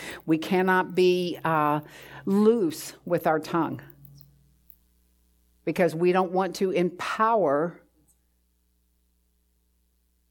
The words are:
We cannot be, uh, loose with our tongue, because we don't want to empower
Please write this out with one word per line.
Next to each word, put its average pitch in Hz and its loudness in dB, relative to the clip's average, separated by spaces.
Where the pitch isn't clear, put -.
We 160 2
cannot 185 0
be, 180 2
uh, 151 0
loose 208 2
with 170 -2
our 156 2
tongue, 143 -4
because 165 0
we 180 2
don't 185 2
want 185 -2
to 190 -2
empower 175 0